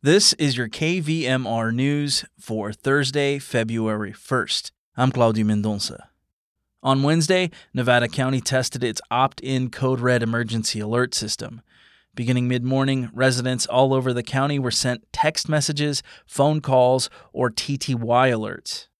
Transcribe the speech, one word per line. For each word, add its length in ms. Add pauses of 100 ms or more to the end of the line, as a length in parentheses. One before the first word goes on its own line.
This 300
is 200
your 140
K 320
V 260
M 200
R 260
News 540 (120)
for 360
Thursday, 640
February 720
first. 580 (280)
I'm 120
Claudio 360
Mendonça. 600 (760)
On 200
Wednesday, 480 (220)
Nevada 340
County 360
tested 420
its 160 (100)
opt-in 600
Code 300
Red 220
emergency 560
alert 360
system. 480 (520)
Beginning 320
mid-morning, 680
residents 500
all 300
over 180
the 100
county 360
were 120
sent 400
text 380
messages, 540 (240)
phone 340
calls, 480 (240)
or 160
T 300
T 160
Y 340
alerts. 600 (120)